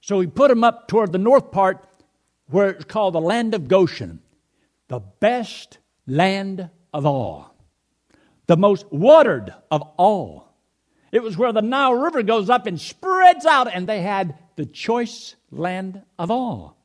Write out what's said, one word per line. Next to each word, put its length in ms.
So 200
he 60
put 220
them 160
up 220
toward 260
the 60
north 320
part 360
where 240
it's 140
called 300
the 80
land 320
of 140
Goshen, 520
the 120
best 800
land 600
of 140
all, 500
the 120
most 340
watered 600
of 100
all. 580
It 120
was 160
where 160
the 80
Nile 320
River 280
goes 280
up 160
and 120
spreads 680
out, 260
and 160
they 140
had 360
the 100
choice 720
land 520
of 120
all. 540